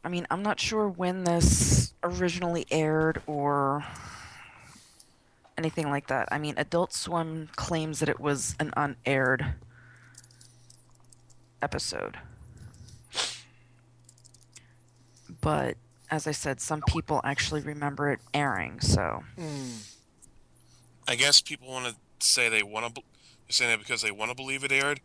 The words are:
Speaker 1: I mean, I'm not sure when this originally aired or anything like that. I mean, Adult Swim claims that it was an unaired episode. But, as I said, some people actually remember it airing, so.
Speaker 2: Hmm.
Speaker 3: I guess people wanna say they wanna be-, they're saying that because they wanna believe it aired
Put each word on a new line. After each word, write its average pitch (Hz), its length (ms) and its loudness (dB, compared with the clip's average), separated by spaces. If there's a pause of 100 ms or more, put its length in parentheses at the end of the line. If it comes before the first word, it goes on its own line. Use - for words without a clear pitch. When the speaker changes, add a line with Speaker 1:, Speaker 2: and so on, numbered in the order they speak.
Speaker 1:
I - 40 -6
mean, 175 220 -2
I'm 190 140 0
not 208 160 0
sure 214 280 0
when 180 360 -2
this - 680 6 (120)
originally 175 640 0
aired 156 560 4
or 143 580 2 (1700)
anything 160 320 -2
like 143 160 -2
that. 131 240 0
I 143 80 -2
mean, 151 180 -4
Adult 170 360 0
Swim 160 640 -4
claims 156 420 -2
that 151 100 0
it - 120 -2
was 143 400 -2
an 151 160 -2
unaired 135 800 2 (2000)
episode. - 560 -4 (3250)
But, 147 360 0 (340)
as 156 160 -2
I 156 60 -2
said, 143 280 -4
some 151 280 -4
people 160 340 0
actually 147 380 -2
remember 147 500 -2
it 135 80 0 (160)
airing, 98 460 -2
so. 80 420 2 (160)
Speaker 2:
Hmm. 143 300 -6 (1400)
Speaker 3:
I 123 80 2
guess 139 260 8
people 131 280 -10
wanna 127 260 -4 (240)
say 120 300 4
they 110 160 4
wanna 110 260 -4
be-, 117 140 -14 (420)
they're - 60 -6
saying 120 180 2
that 110 80 2
because 110 240 -4
they 110 80 0
wanna 107 240 -6
believe 135 300 -8
it 139 80 0
aired 139 320 2